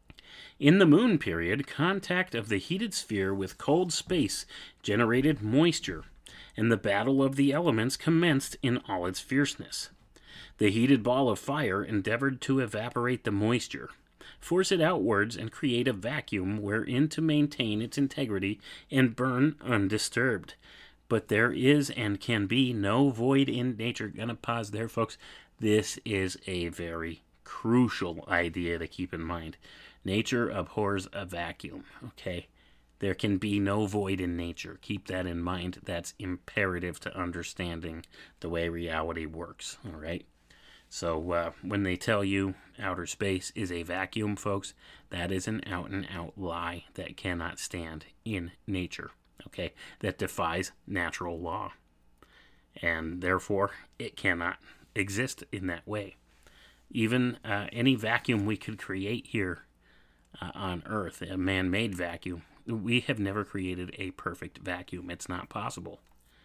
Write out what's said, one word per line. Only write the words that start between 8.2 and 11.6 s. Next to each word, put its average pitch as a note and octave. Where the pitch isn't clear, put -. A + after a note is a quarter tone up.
in B2
all F#2
its F#2
fierceness. -
The G#2
heated A#2
ball B2
of G2
fire B2